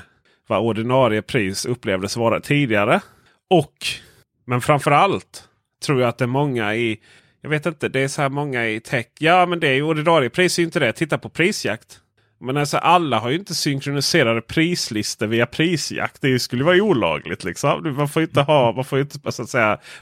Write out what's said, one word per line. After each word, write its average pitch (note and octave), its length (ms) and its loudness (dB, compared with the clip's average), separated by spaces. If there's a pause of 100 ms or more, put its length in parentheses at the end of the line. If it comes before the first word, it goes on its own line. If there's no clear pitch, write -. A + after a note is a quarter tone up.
(480)
vad G#2 120 2
ordinarie A2+ 640 2
pris G2 440 -2
upplevdes G2+ 520 -4
vara A#2 220 2
tidigare. C3+ 600 2 (500)
Och, E3 240 2 (720)
men B2 160 -2
framförallt, D3+ 800 2 (420)
tror C3+ 160 2
jag A#2+ 80 2
att - 80 -6
det C3 80 -2
är - 20 -2
många B2 480 -2
i, A2+ 240 -2 (420)
jag C3+ 80 -12
vet D3 160 -2
inte, D#3+ 240 -4
det C3+ 100 -2
är C3+ 80 0
så C#3 140 -6
här C#3 80 0
många C3+ 380 -4
i A2 120 -4
tech. A#2 260 -4 (140)
Ja, F3 260 4
men F3 140 -2
det D#3+ 80 0
är C3+ 60 2
ju C#3 100 2
ordinarie D#3 460 2
pris, F3+ 280 0
är F3 40 2
ju E3+ 40 2
inte E3 140 -2
det. A#2+ 120 2
Titta C#3+ 260 -2
på A2+ 120 -8
Prisjakt. - 680 -4 (460)
Men C3 140 -2
alltså, D3 200 0
alla D3+ 420 4
har A#2 100 -4
ju C#3 60 0
inte F#3 200 -8
synkroniserade C3+ 840 0
prislistor D#3+ 840 -2
via A2+ 180 2
Prisjakt. - 760 -4
Det C3 180 2
skulle B2 240 -4
vara F3+ 180 4
olagligt, F2+ 640 0
liksom. D3 540 -2
Man D3 100 0
får D#3+ 140 -2
ju D#3+ 60 0
inte D3+ 140 0
ha, C#3 300 4
man B2+ 140 -4
får C#3 120 -4
ju C#3 60 0
inte, - 280 -10
så - 100 -8
att A2 80 -10
säga, G#2+ 280 2 (240)